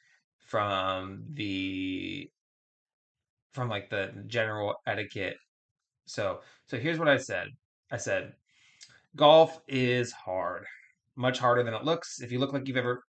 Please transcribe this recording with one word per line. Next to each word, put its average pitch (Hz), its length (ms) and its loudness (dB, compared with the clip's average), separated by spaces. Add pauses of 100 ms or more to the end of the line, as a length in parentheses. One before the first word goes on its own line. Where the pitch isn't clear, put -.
(460)
from 95 840 -2
the, 95 960 -4 (1200)
from, 123 160 -6
like, 101 220 -6
the 98 220 -4 (140)
general 107 480 -2 (120)
etiquette. 104 500 -6 (720)
So, 98 340 -4 (260)
so 135 120 -6
here's 156 200 -2
what 160 100 2
I 139 100 6
said. 92 300 -4 (420)
I 123 80 -4
said, 92 340 -4 (840)
"Golf 156 520 8
is 123 440 2
hard, 92 520 -4 (520)
much 127 220 0
harder 123 240 4
than 117 120 -2
it 110 100 -6
looks. 165 360 -2
If 120 120 -8
you 123 60 -2
look 139 140 0
like 139 140 -4
you've 131 100 -2
ever, 123 320 0